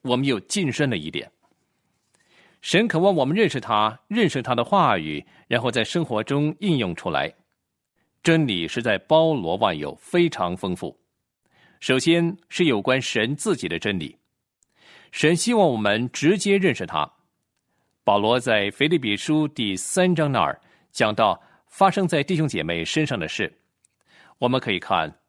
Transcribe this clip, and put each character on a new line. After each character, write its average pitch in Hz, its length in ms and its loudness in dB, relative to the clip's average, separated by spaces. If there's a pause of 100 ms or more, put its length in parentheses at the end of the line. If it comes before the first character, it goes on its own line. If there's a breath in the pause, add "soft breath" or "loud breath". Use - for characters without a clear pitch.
我 123 160 0
们 135 80 -2
又 131 160 0
晋 180 280 -2
升 135 200 0
了 110 80 -2
一 78 120 -8
点。 - 220 -10 (1300 soft breath)
神 220 280 2
渴 160 120 0
望 190 160 4
我 143 80 2
们 139 120 0
认 208 140 2
识 127 120 -6
他， 107 360 0 (120)
认 214 200 2
识 135 120 -4
他 127 120 -4
的 117 120 0
话 147 320 2
语， 78 280 -6 (220 soft breath)
然 117 140 0
后 120 100 0
在 113 100 0
生 165 220 -2
活 110 180 -2
中 147 380 -2
应 175 180 0
用 95 160 -2
出 - 160 -8
来。 73 240 -2 (880)
真 165 240 4
理 90 220 -2
实 - 140 -6
在 110 160 0
包 160 360 2
罗 90 240 -2
万 101 200 2
有， 143 180 -8
非 175 340 0
常 156 280 -4
丰 185 180 -4
富。 - 220 -10 (840 soft breath)
首 131 180 0
先 170 380 2 (140)
是 - 160 0
有 117 160 2
关 127 200 0
神 120 320 -2
自 175 220 -2
己 92 140 -6
的 82 100 -6
真 104 180 -2
理， 76 200 -10 (920 soft breath)
神 156 220 2
希 226 200 0
望 208 120 4
我 127 120 2
们 107 340 0
直 170 260 2
接 196 200 2
认 180 180 2
识 90 100 -8
他。 78 240 -4 (960)
保 101 120 4
罗 110 200 2
在 107 340 0
腓 - 160 0
立 165 100 2
比 110 180 -2
书 151 320 0
第 107 300 -4
三 185 360 0
章 151 160 0
那 120 120 2
儿 73 180 -2 (320 soft breath)
讲 107 240 0
到 101 260 2 (260 soft breath)
发 196 220 2
生 190 160 0
在 156 160 0
弟 180 140 -2
兄 156 100 0
姐 107 160 -2
妹 82 220 -2
身 156 220 -2
上 131 120 -4
的 78 120 -6
事， - 240 -4 (840 soft breath)
我 123 100 0
们 127 120 0
可 113 140 -4
以 87 60 -2
看 80 340 -2 (160)